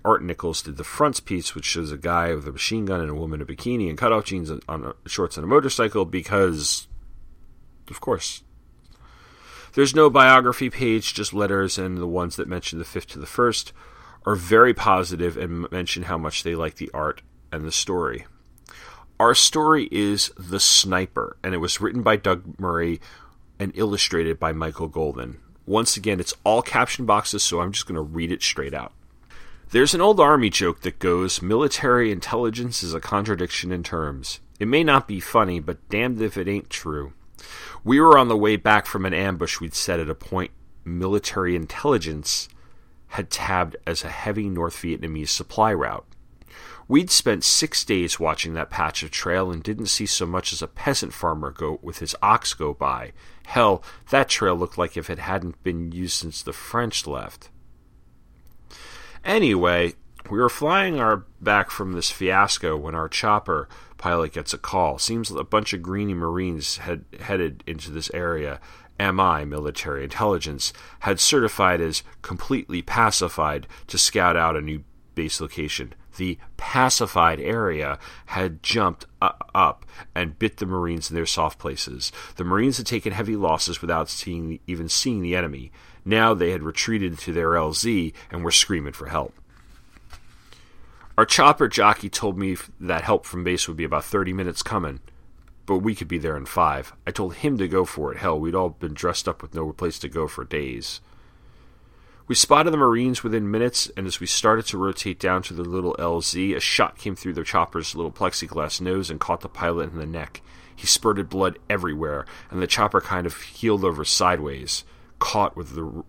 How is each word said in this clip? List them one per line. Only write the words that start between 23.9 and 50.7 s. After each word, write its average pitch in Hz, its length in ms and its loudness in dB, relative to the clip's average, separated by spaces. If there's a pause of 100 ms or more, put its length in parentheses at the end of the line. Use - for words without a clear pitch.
by 82 120 0
Michael 80 360 -4
Golden. 69 520 -4 (260)
Once 110 320 0
again, 98 220 0
it's - 240 -4
all 110 180 4
caption 123 440 0
boxes, 104 360 2
so 85 180 0
I'm 90 120 -2
just - 160 -4
gonna 80 140 -4
read 82 300 -4
it - 120 -4
straight 69 300 -2
out. 69 200 -10 (800)
There's 135 220 6
an 175 80 2
old 202 180 8
army 143 300 8
joke 87 320 0
that - 180 -4
goes, 90 420 2
"Military 120 680 2
intelligence 117 720 -2
is 82 100 -4
a 80 60 -2
contradiction 95 720 -2
in 87 120 -4
terms. 73 560 -6 (200)
It 107 80 0
may 151 160 4
not 139 240 6
be 98 120 -4
funny, 92 400 2
but 78 300 -8
damned 113 320 0
if 104 160 -2
it 90 100 -4
ain't 101 220 -4
true." 73 440 -8 (720)
We 131 160 6
were 156 180 12
on 127 100 8
the 113 100 4
way 107 180 4
back 107 300 6
from 95 200 -4
an 92 80 0
ambush 87 460 0
we'd 82 140 -10
set 87 260 0
at 76 100 -4
a 78 60 -4
point - 360 -4 (320)
military 90 720 0
intelligence 80 920 -2 (580)
had - 220 -8
tabbed 90 480 -2 (100)
as 82 160 -4
a 82 60 -8
heavy 104 400 -4
North 85 260 -4
Vietnamese 78 540 -6
supply - 440 2
route. 64 320 -4 (840)
We'd 170 220 4
spent 101 320 2
six - 400 2
days 90 360 0
watching 80 340 0
that 80 160 -6
patch - 340 -2
of 78 80 -10
trail 90 400 0
and 82 100 -6
didn't 107 260 -4
see - 180 0
so - 200 -2
much 87 280 -4
as - 80 -8
a 78 60 -8
peasant - 460 -2